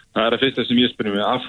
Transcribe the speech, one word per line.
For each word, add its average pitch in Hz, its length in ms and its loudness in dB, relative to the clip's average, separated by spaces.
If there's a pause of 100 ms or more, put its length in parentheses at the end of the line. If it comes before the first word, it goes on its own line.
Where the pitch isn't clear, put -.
Það 110 160 0
er 117 80 2
að 113 80 0
fyrsta 131 240 0
sem 120 140 2
ég 120 100 4
spyr 110 220 -4
mig, 101 100 -2
af 117 280 -2